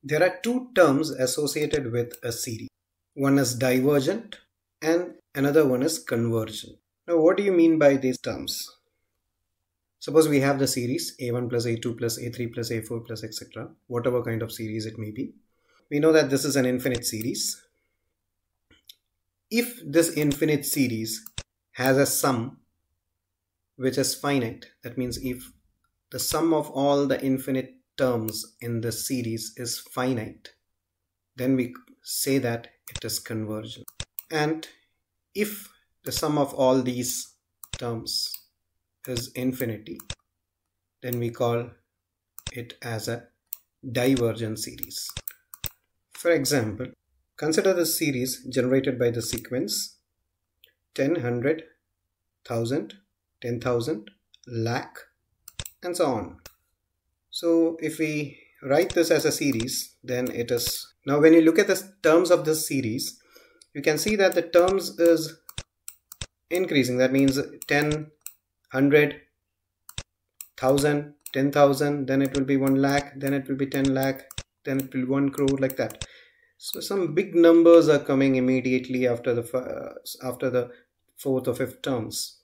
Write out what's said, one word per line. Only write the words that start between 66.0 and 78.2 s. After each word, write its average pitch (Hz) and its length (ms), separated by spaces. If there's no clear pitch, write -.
increasing. 147 480
That 127 160
means 135 260
ten, 151 440
hundred, 143 480
thousand, 147 560
ten 139 220
thousand, 143 540
then 135 140
it 135 140
will 139 80
be 139 140
one 135 180
lakh, 139 420
then 139 160
it 135 140
will 139 80
be 135 120
ten 135 260
lakh, 135 320
then 135 160
it 135 120
will 131 80
be 127 40
one 139 240
crore, 139 280
like 135 200
that. - 280
So - 240
some 175 340
big 190 180
numbers 170 540
are 147 120
coming 135 360